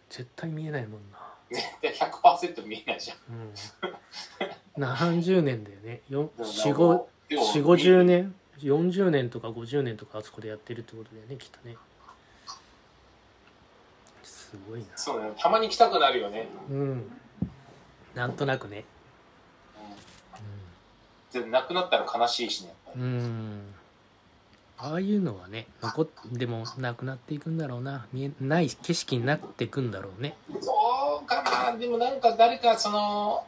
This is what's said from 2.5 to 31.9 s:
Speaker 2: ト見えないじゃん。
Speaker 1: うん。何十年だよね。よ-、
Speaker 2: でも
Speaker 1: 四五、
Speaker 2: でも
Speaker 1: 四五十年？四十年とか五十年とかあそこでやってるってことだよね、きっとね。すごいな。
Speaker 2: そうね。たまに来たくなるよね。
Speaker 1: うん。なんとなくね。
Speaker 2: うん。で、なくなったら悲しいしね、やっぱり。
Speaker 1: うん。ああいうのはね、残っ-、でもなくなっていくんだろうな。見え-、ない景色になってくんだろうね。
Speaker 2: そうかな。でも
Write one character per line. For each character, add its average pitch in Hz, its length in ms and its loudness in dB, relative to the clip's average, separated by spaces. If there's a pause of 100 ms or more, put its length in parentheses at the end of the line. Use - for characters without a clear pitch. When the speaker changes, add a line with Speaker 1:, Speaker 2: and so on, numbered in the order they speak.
Speaker 2:
ト 117 80 -10
見 107 260 -10
え - 20 -6
な 117 60 -2
い - 60 -14
じ - 100 -10
ゃ - 40 -14
ん。 - 20 -20 (180)
Speaker 1:
う - 80 -12
ん。 107 100 -14 (1200)
何 147 440 0
十 180 200 4
年 120 240 0
だ 101 80 -16
よ 98 80 -20
ね。 120 280 -14
よ-、 143 280 -2
Speaker 2:
で 120 60 -10
も 107 60 -8
Speaker 1:
四 147 220 0
五、 170 380 6 (180)
Speaker 2:
で 151 80 -2
も 147 80 4
Speaker 1:
四 - 160 2
五 165 160 8
十 180 300 8
年？ 180 280 4 (300)
四 156 280 2
十 185 180 2
年 127 220 2
と 117 80 -8
か 113 100 -8
五 117 160 -10
十 139 160 -2
年 113 160 -4
と 107 80 -16
か 110 140 -10
あ - 20 -10
そ - 100 -16
こ - 80 -16
で 110 80 -12
や 107 60 -8
っ 107 60 -12
て - 140 -16
る 117 80 -10
っ - 20 -16
て - 100 -20
こ 113 100 -16
と 110 120 -20
だ 110 40 -18
よ 107 80 -20
ね、 135 100 -12
き - 100 -18
っ - 20 -20
と - 80 -20 (100)
ね。 117 80 -18 (2500)
す - 340 -20 (140)
ご 113 80 -12
い 117 40 -10
な。 110 40 -14 (100)
Speaker 2:
そ 127 220 -4
う 110 60 -4
ね。 107 120 -6
た - 140 2
ま 220 80 6
に 220 100 2
来 - 100 -4
た 220 120 10
く - 100 2
な 143 120 6
る 120 80 0
よ 104 100 -4
ね。 113 180 -8 (220)
Speaker 1:
う 139 40 -6
ん。 135 380 -4 (1000)
な 123 140 -4
ん 120 60 -4
と 147 120 -2
な 135 140 0
く 113 80 -12
ね。 104 180 -14 (2500)
Speaker 2:
う 127 60 -4
ん。 117 40 -4
で、 110 60 -8
な 127 140 4
く 175 100 -8
な 147 100 2
っ - 60 -4
た 143 80 4
ら 131 160 2
悲 117 140 4
し 120 180 -2
い 101 60 -6
し - 120 -6
ね、 87 40 -18
や - 60 -20
っ - 40 -20 (160)
ぱ 127 60 -10
り。 127 40 -4
Speaker 1:
う 127 40 -2
ん。 110 680 -6 (1040)
あ 147 180 -8
あ 180 40 0
い 196 140 0
う 202 80 4
の 107 180 -2
は 90 80 -18
ね、 113 180 -12 (160)
残 117 220 -2
っ-、 - 40 0 (240)
で 123 140 -2
も 113 200 -4 (120)
な 123 160 -4
く 127 120 -10
な 131 100 -6
っ - 20 -16
て - 160 -10
い 143 60 -6
く 165 100 -8
ん 160 80 -2
だ 156 100 -4
ろ 123 100 -6
う 123 40 -8
な。 139 320 -8
見 131 120 -6
え-、 139 140 -6
な 143 220 2
い 143 80 2
景 - 240 -4
色 - 240 -2
に 117 80 -2
な 147 120 2
っ - 20 -8
て - 260 -6
く - 160 -4
ん 120 80 -2
だ 95 120 -8
ろ 98 180 -12
う - 20 -8
ね。 110 140 -8 (260)
Speaker 2:
そ 139 640 2
う - 20 -16
か 240 160 0 (300)
な。 233 40 -4
で 240 120 -6
も 233 100 0